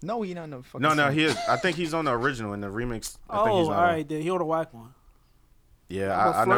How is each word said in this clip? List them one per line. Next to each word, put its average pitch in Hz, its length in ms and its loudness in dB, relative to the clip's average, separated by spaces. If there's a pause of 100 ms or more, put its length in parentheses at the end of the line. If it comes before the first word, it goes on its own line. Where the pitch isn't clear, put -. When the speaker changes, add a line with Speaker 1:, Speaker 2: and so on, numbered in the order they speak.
Speaker 1:
No, 220 220 -4
he 185 100 -6
not 170 100 -10
on 156 60 -12
the 131 140 -12
fucking - 180 -10
Speaker 2:
No, 151 140 6
no, 147 120 4
Speaker 1:
song. 135 60 0
Speaker 2:
he 156 120 4
is. 139 120 2 (100)
I 117 100 4
think 180 200 0
he's 165 160 -2
on 165 120 0
the 139 60 2
original. 117 420 0
In 101 80 -6
the 101 60 -6
remix, 113 480 -6 (140)
I 214 140 0
think 226 60 4
Speaker 3:
Oh, 202 100 4
Speaker 2:
he's 165 80 2
not 151 100 -2
Speaker 3:
all 170 60 4
Speaker 2:
on. 175 100 4
Speaker 3:
right, 156 160 -4
then. 156 140 -4
He 165 80 -4
on 185 80 0
the 170 60 -4
whack 160 280 -4
one. 113 200 -20 (960)
Speaker 2:
Yeah, 95 300 -2
Speaker 3:
I'm 104 80 6
a 104 40 4
Speaker 2:
I, 104 100 2
I 113 40 4
never - 0 - (120)